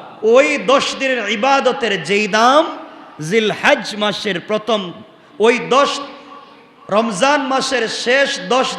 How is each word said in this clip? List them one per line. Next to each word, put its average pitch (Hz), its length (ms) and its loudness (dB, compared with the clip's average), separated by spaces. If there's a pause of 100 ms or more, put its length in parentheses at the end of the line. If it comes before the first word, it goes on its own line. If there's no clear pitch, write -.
(220)
ওই 277 360 4
দশ 226 380 0
দিনের 254 340 -4
ইবাদতের 226 760 0
যেই 202 240 0
দাম, 247 500 4 (440)
জিলহজ 214 760 0
মাসের 202 440 -4
প্রথম 208 520 -4 (480)
ওই 233 200 4
দশ 254 400 0 (920)
রমজান 226 500 2
মাসের 262 460 -2
শেষ 262 520 0 (100)
দশ 247 300 0